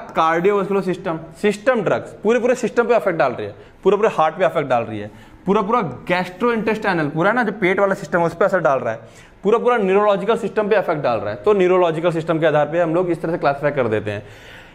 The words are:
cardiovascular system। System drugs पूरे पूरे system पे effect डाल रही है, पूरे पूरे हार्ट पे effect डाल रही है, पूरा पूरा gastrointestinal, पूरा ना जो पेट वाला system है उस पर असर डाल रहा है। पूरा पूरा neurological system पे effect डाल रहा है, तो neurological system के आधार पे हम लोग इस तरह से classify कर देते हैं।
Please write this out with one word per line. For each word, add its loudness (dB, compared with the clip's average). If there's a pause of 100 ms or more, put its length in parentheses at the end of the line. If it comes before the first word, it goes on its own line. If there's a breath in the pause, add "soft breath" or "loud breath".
(160)
cardiovascular 2
system। -4 (240)
System 0
drugs -2 (120)
पूरे 4
पूरे 2
system -2
पे 2
effect -2
डाल 2
रही -8
है, -10 (300 loud breath)
पूरे 4
पूरे 2
हार्ट 0
पे 0
effect 0
डाल 2
रही -8
है, -10 (360 loud breath)
पूरा 2
पूरा 0 (260)
gastrointestinal, -2
पूरा 0
ना 0
जो -2
पेट 0
वाला 2
system -4
है 2
उस -2
पर 0
असर 2
डाल 2
रहा -4
है। -16 (120)
पूरा 2
पूरा 2
neurological 2
system -2
पे 4
effect -2
डाल 0
रहा -6
है, -6
तो 2
neurological 4
system -2
के 2
आधार 2
पे -2
हम 0
लोग 0
इस -4
तरह -4
से -2
classify 0
कर 0
देते -2
हैं। -10 (480 loud breath)